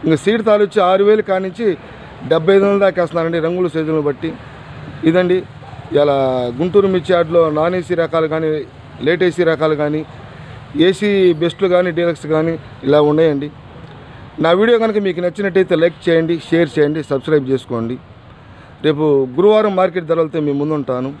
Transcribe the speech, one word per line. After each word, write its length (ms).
ఇంకా 120
సీడ్ 300
తాలు 160
వచ్చి 200
ఆరు 220
వేలు 180
కానించి 560
డెబ్బై 280
ఐదు 80
వందల 140
దాకా 240
వేస్తున్నారండి, 360
రంగులు 300
సైజులను 340
బట్టి. 300
ఇదండి 380
ఇలా 200
గుంటూరు 280
మిర్చి 280
యార్డులో 360
నాన్ 240
ఏసీ 200
రకాలు 320
కానీ, 380
లేట్ 200
ఏసీ 220
రకాలు 300
కానీ, 320
ఏసీ 560
బెస్ట్లు 360
కానీ, 220
డీలక్స్ 360
కానీ 320
ఇలా 160
ఉన్నాయండి. 500
నా 100
వీడియో 280
కనుక 200
మీకు 220
నచ్చినట్టయితే 560
లైక్ 320
చేయండి, 300
షేర్ 180
చేయండి, 240
సబ్స్క్రైబ్ 480
చేసుకోండి. 480
రేపు 520
గురువారం 400
మార్కెట్ 300
ధరలతో 340
మీ 120
ముందుంటాను. 680